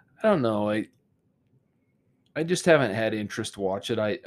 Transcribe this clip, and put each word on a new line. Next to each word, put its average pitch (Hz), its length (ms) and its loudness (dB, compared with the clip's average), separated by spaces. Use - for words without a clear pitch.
don't 202 200 2
know. 107 280 0
I, 107 180 -2
I 151 60 -2
just 170 240 -2
haven't 139 280 6
had 110 200 0
interest 107 400 -6
to 101 60 -10
watch 98 300 -4
it. 113 80 0
I, 104 280 -2